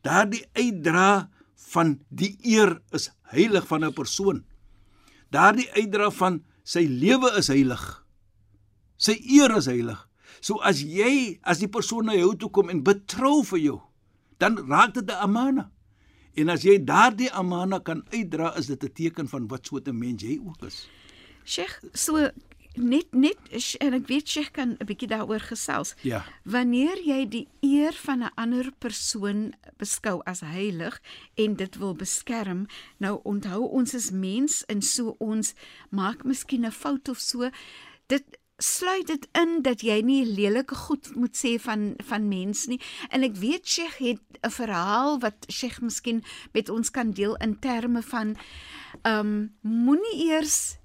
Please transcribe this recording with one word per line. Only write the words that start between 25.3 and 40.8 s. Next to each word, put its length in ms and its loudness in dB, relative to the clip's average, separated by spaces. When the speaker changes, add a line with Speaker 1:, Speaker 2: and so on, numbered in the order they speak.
Speaker 2:
gesels. 640 -6
Speaker 1:
Ja. 220 -4
Speaker 2:
Wanneer 600 2
jy 260 0
die 180 -8
eer 320 4
van 300 -4
'n 120 -6
ander 440 -2
persoon 720 -4
beskou 480 -6
as 160 -8
heilig 580 -6
en 180 2
dit 220 -8
wil 180 -6
beskerm, 680 -6
nou 240 -4
onthou 480 -4
ons 220 0
is 180 -6
mens 560 -2
en 140 -2
so 380 -2
ons 340 -2
maak 340 -4
miskien 420 -2
'n 60 -4
fout 380 -6
of 100 -8
so. 300 -4
Dit 160 2
sluit 500 -2
dit 260 -6
in 280 2
dat 200 0
jy 200 2
nie 240 4
lelike 500 0
goed 400 -6